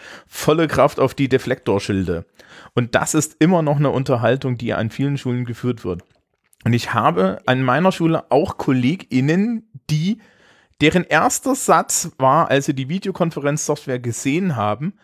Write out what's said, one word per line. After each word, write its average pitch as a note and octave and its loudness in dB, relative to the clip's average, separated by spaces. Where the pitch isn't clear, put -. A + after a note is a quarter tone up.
volle D#3+ 0
Kraft C#3+ 2
auf C3 2
die C#3 0
Deflektorschilde. G2+ 0
Und A#2+ -2
das - 0
ist D#3 -2
immer E3+ 4
noch D3 0
eine C#3+ 2
Unterhaltung, B2+ 0
die A2+ -6
an A2 -2
vielen C#3 -4
Schulen B2 -4
geführt A#2+ -6
wird. F2 -4
Und A#2 2
ich A#2 0
habe E3+ 2
an B2+ 0
meiner D3 2
Schule D#3+ -2
auch D3+ 2
KollegInnen, D3+ 0
die, E3 0
deren D#3+ 2
erster A#3+ 0
Satz - 0
war, C3 4
als C#3 0
sie D3+ -2
die C3+ -6
Videokonferenzsoftware D3+ -4
gesehen C#3 -2
haben, G#2+ -2